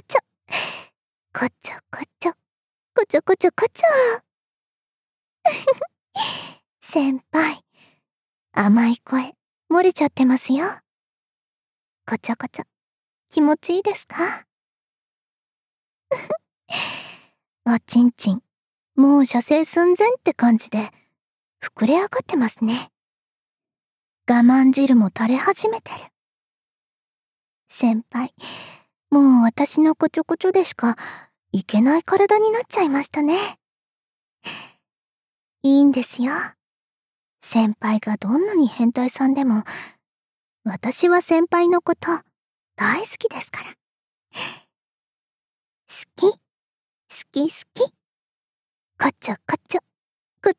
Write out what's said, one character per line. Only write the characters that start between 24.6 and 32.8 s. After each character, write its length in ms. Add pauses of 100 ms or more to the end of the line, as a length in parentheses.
汁 240
も 100
垂 220
れ 80
始 320
め 100
て 120
る。 200 (1600)
先 420
輩、 240 (720)
も 300
う 40
私 360
の 160
こ 140
ち 100
ょ 60
こ 100
ち 120
ょ 40
で 140
し 80
か 240 (560)
い 100
け 160
な 160
い 80
体 360
に 120
な 80
っ 80
ち 120
ゃ 20